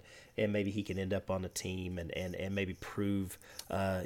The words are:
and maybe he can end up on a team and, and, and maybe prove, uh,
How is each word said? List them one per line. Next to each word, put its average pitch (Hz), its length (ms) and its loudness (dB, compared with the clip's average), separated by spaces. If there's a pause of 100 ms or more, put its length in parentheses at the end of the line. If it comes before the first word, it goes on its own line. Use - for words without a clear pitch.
(380)
and 107 140 4
maybe 101 200 4
he 104 120 0
can 95 160 -2
end 95 140 2
up 95 180 0
on 95 140 0
a 87 40 -2
team 92 480 -2
and, 85 200 -4
and, 90 180 -2
and 98 180 -2
maybe 98 200 2
prove, 101 640 0 (340)
uh, 95 340 2